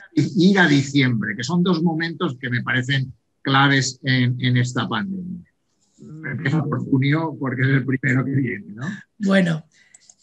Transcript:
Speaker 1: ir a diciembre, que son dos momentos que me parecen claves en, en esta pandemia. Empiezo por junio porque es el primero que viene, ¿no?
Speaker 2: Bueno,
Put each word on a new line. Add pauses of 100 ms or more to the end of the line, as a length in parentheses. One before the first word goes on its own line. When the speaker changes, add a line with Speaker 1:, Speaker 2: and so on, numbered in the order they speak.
(140)
Speaker 1:
ir
a
diciembre,
que
son
dos
momentos
que
me
parecen (260)
claves
en,
en
esta
pandemia. (480)
Empiezo
por
junio
porque
es
el
primero
que
viene,
¿no? (300)
Speaker 2:
Bueno, (580)